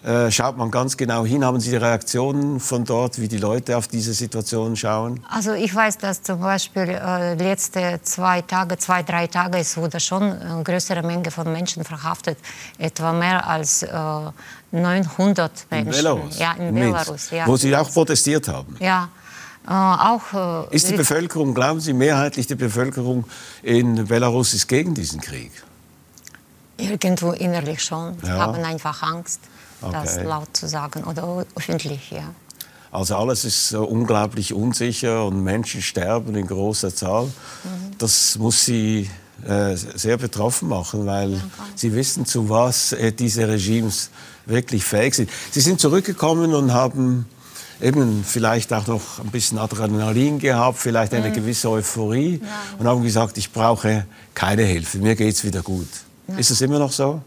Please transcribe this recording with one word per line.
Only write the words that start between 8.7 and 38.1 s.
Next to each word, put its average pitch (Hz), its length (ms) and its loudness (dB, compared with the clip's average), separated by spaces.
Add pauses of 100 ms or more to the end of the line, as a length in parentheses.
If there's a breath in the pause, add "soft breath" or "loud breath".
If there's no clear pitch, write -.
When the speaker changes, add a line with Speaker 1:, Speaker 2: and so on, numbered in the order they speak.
Speaker 2:
zwei, 180 260 0
drei 170 240 -2
Tage, 180 300 0
es - 180 -2
wurde 165 240 -2
schon 190 240 0
eine 170 400 -2
größere 175 400 -2
Menge 170 280 -2
von 165 200 -4
Menschen 165 320 -4
verhaftet. 160 540 -6 (400 loud breath)
Etwa 160 340 -2
mehr 175 340 2
als, 160 380 0
äh, - 60 -8 (840 loud breath)
neunhundert 175 1000 2
Speaker 1:
In 160 140 -2
Speaker 2:
Menschen. 113 60 -2 (120)
Speaker 1:
Belarus? 156 360 0
Speaker 2:
Ja, 165 140 0
in - 160 -4
Speaker 1:
In 107 60 0
Minsk? 117 280 4
Speaker 2:
Belarus, 147 280 -8
ja. 165 160 0
Speaker 1:
Wo 127 100 6
Sie 135 180 4
auch - 160 2
protestiert 151 560 4
haben? 69 320 -8
Speaker 2:
Ja. 185 300 0 (580 loud breath)
Äh, - 40 -4
auch, 190 1000 2
äh, 143 40 -2
Speaker 1:
Ist 151 120 4
die 185 60 0
Speaker 2:
die 175 40 2
Speaker 1:
Bevölkerung, 156 560 2
glauben 143 280 2
Sie, 156 100 -2
mehrheitlich 139 560 2
die 139 80 -4
Bevölkerung 123 680 -2 (360 loud breath)
in 113 460 4
Belarus 117 460 2
ist 101 160 0
gegen 160 260 2
diesen 78 240 -4
Krieg? - 320 -12 (1300)
Speaker 2:
Irgendwo 185 540 0
innerlich 170 520 -2
schon. 170 380 -6
Sie 90 60 -6
Speaker 1:
Ja. 90 120 0
Speaker 2:
haben 143 240 0
einfach 160 400 -6
Angst, 165 380 -6 (400 loud breath)
das 92 340 -4
Speaker 1:
Okay. 87 100 -4
Speaker 2:
laut 156 280 -4
zu - 140 -4
sagen 151 360 -6
oder 165 240 -6
o-, 175 160 -4 (140)
öffentlich, 156 540 -6
ja. 156 220 -12 (580 loud breath)
Speaker 1:
Also 92 260 -2
alles 117 280 0
ist - 240 0
so 110 140 0
unglaublich 107 680 0
unsicher 113 720 0
und 95 180 0
Menschen 98 380 -2
sterben 104 540 -2
in 95 120 -2
großer 98 480 -2
Zahl. 104 300 0
Speaker 2:
Mhm. 185 720 -12
Speaker 1:
Das - 420 2